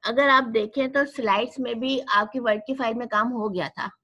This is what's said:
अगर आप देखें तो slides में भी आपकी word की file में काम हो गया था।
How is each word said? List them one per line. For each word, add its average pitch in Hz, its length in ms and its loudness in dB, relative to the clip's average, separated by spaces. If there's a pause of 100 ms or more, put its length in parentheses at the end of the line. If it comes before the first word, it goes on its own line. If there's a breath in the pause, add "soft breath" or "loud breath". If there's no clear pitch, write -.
अगर 247 240 2
आप 269 180 6
देखें 226 460 -2
तो 277 120 2
slides 226 560 0
में 240 200 -4
भी 262 180 0 (160)
आपकी 208 240 0
word 214 280 0
की 269 80 -4
file 233 200 -2
में 240 140 -6
काम 214 200 0
हो 220 200 -2
गया 180 200 -2
था। 131 220 -8 (140)